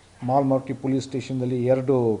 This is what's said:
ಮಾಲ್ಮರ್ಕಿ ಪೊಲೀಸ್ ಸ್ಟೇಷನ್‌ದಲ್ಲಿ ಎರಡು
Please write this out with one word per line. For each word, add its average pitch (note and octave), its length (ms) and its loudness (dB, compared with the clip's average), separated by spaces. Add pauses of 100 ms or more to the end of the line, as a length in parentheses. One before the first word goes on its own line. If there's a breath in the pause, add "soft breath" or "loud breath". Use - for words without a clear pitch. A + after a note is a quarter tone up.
(220)
ಮಾಲ್ಮರ್ಕಿ C3+ 500 0
ಪೊಲೀಸ್ C3 320 -2
ಸ್ಟೇಷನ್‌ದಲ್ಲಿ B2+ 640 -4
ಎರಡು B2+ 540 2